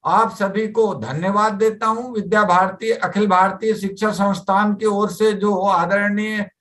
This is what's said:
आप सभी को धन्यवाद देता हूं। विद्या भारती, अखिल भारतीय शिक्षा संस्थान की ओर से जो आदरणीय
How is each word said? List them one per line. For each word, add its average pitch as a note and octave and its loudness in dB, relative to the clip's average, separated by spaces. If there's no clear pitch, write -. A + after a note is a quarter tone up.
आप G3+ 2
सभी G3+ -2
को G#3+ 0
धन्यवाद F#3 -2
देता G#3+ 0
हूं। A#3+ -4
विद्या G#3+ 0
भारती, F#3 2
अखिल G3+ 0
भारतीय F#3+ 2
शिक्षा G3 -4
संस्थान G3+ 0
की G#3+ -6
ओर G3+ 0
से G#3 0
जो G3 0
आदरणीय G3+ 0